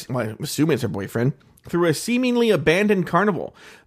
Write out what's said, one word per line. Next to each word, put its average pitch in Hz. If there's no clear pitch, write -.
well, 123
I'm 110
assuming 151
it's 110
her 113
boyfriend, 101
through 175
a 151
seemingly 240
abandoned 185
carnival. 175